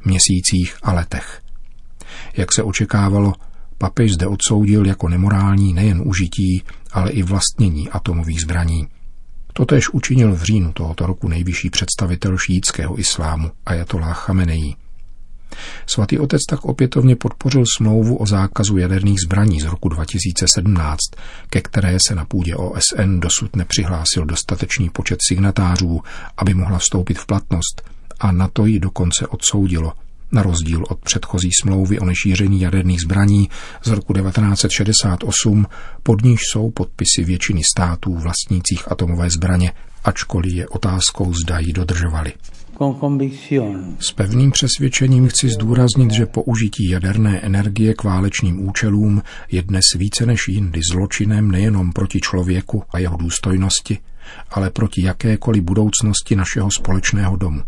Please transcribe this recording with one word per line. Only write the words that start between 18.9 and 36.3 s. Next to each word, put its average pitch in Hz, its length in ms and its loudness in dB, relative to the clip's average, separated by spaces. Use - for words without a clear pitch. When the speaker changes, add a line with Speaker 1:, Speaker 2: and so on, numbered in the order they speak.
Speaker 1:
zbraní 95 360 2
z 78 40 -2
roku 85 240 -2
dva 80 160 -2
tisíce 90 480 -2
sedmnáct, 87 580 0
ke - 120 0
které 92 360 0
se 101 80 -2
na 80 100 -4
půdě 85 300 -2
O 87 200 -4
S - 220 -2
N 95 220 2
dosud 87 360 -2
nepřihlásil 87 720 -2
dostatečný 82 640 -2
počet - 380 -4
signatářů, 90 720 2
aby 95 160 2
mohla 92 240 0
vstoupit 90 420 -2
v - 60 -14
platnost, - 560 -2
a 101 120 0
nato 92 340 2
ji 107 140 4
dokonce 90 480 -2
odsoudilo, 87 680 0
na 107 120 4
rozdíl 82 460 0
od - 100 -4
předchozí 90 500 -2
smlouvy 95 380 2
o 95 60 -2
nešíření 95 560 2
jaderných 90 400 2
zbraní 101 480 4
z - 40 0
roku 101 260 0
devatenáct 98 460 2
set 101 120 0
šedesát 101 520 2
osm, 107 420 4
pod 107 180 4
níž 120 180 6